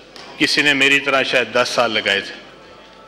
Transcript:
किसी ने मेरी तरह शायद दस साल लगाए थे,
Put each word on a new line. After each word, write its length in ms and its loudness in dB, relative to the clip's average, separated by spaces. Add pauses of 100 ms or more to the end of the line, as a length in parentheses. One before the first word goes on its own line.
(400)
किसी 240 0
ने 120 2
मेरी 260 2
तरह 240 0
शायद 260 -2
दस 200 0
साल 200 0
लगाए 300 0
थे, 120 -12 (760)